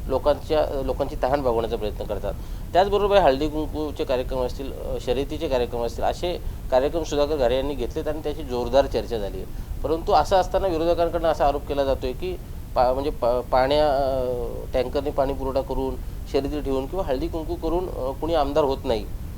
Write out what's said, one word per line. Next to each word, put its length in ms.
लोकांच्या, 540
अ, 220
लोकांची 400
तहान 200
भागवण्याचा 340
प्रयत्न 280
करतात. 300
त्याचबरोबर 440
हळदी 320
कुंकूचे 560
कार्यक्रम 380
असतील, 300
अ, 280
शर्यतीचे 480
कार्यक्रम 360
असतील, 200
असे 380
कार्यक्रम 320
सुधाकर 340
घारे 200
यांनी 180
घेतलेत 340
आणि 140
त्याची 200
जोरदार 440
चर्चा 320
झाली 180
आहे. 100
परंतु 300
असं 240
असताना 300
विरोधकांकडनं 640
असा 180
आरोप 200
केला 180
जातोय 280
की 240
पा-, 180
म्हणजे 180
पा-, 300
पाण्या-, 500
अ, 340
टँकरने 360
पाणी 220
पुरवठा 280
करून, 340
शर्यती 280
ठेवून 260
किंवा 180
हळदी 240
कुंकू 260
करून, 340
अ, 320
कुणी 140
आमदार 300
होत 200
नाही, 220